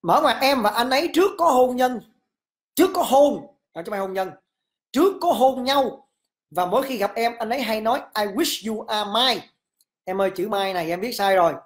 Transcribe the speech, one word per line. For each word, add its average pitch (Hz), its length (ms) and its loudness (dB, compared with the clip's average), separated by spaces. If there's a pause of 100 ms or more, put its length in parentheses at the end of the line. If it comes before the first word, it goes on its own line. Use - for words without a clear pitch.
Mở 185 200 2
ngoặc, 240 200 2
em 269 200 2
và 208 80 2
anh 233 200 -2
ấy 285 240 0
trước 381 240 2
có 339 80 0
hôn 254 300 4
nhân, 254 260 0 (720)
trước 370 180 4
có 359 80 -2
hôn, 262 460 4 (260)
à, 165 80 -12
chứ - 40 -12
không 214 60 -10
phải 202 80 -4
hôn 190 140 -6
nhân, 190 180 -4 (600)
trước 370 300 2
có 349 100 2
hôn 254 320 2
nhau. 269 380 0 (480)
Và 175 160 -2
mỗi 220 180 0
khi 262 140 -6
gặp 196 180 -2
em, 233 240 -2
anh 220 100 -6
ấy 262 120 -2
hay 220 200 -2
nói, 226 200 0 (180)
"I 208 60 0
wish 214 440 -4
you 220 180 -6
are 214 260 -4
mine." 233 340 0 (560)
Em 190 180 -4
ơi, 190 140 0
chữ 185 120 -4
"mine" 196 260 -2
này 165 160 -4
em 180 120 -4
viết 240 120 -6
sai 196 220 2
rồi. 170 180 4 (120)